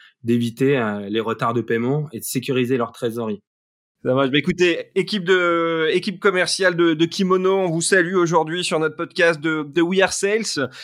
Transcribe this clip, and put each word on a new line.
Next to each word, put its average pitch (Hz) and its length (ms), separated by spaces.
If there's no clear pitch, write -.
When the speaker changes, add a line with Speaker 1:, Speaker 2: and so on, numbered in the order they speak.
Speaker 1:
d'éviter, 120 560
euh, 104 320
les 107 100
retards 113 360
de 120 60
paiement 123 500
et 113 80
de - 40
sécuriser 127 540
leur 117 140
trésorerie. 113 480
Speaker 2:
Ça 127 80
marche. 135 180
Bah, 139 60
écoutez, 175 580
équipe 196 280
de, 170 720
équipe 185 260
commerciale 185 560
de, 170 180
de 160 120
Kimono, 185 480
on 190 160
vous 165 100
salue 180 360
aujourd'hui 170 500
sur 170 120
notre 156 200
podcast 170 420
de, 156 240
de 147 180
We 185 200
Are 185 100
Sales. 196 580